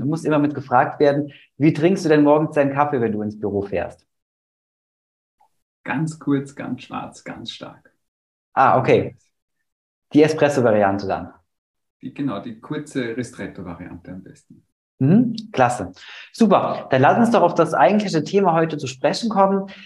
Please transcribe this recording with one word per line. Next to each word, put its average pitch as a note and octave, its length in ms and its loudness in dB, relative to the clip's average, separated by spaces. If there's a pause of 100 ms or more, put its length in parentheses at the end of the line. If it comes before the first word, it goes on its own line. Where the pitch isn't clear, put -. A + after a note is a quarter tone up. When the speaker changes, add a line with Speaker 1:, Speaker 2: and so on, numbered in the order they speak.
Speaker 1:
muss D#3+ 180 -4
immer D3+ 140 2
mit D3 160 0
gefragt B2+ 460 0
werden, C#3+ 320 2 (260)
wie D3+ 140 4
trinkst E3+ 320 0
du D#3 40 0
denn D3+ 140 6
morgens D3+ 320 2
deinen C#3 180 0
Kaffee, C#3+ 280 0
wenn A2 120 -2
du G#2 100 -4
ins G#2+ 160 -8
Büro G2 240 -4
fährst? - 440 -8 (1800)
Speaker 2:
Ganz D3+ 360 -6
kurz, C#3+ 360 -4
ganz - 280 -10
schwarz, - 420 -14
ganz - 260 -14
stark. - 420 -18 (600)
Speaker 1:
Ah, B2+ 260 4
okay. B2 380 0 (960)
Die D3 100 6
Espresso-Variante A#2 840 0
dann. E2 220 -6 (680)
Speaker 2:
Die, B2+ 140 -14
genau, B2+ 260 -6
die A2 200 -14
kurze C3+ 560 -8
Ristretto-Variante F2+ 960 -12
am F#2 100 -14
besten. - 400 -20 (380)
Speaker 1:
Mhm, F#3 340 4 (160)
klasse. A#2 400 -2 (420)
Super. - 580 2
Dann C3 120 2
lass F3+ 160 4
uns A#3 140 4
doch F#3 100 4
auf E3+ 120 2
das E3 200 2
eigentliche F3 480 2
Thema F#3+ 300 0
heute D#3+ 260 0
zu C#3 80 -8
sprechen E3+ 420 -4
kommen. G3 380 0 (200)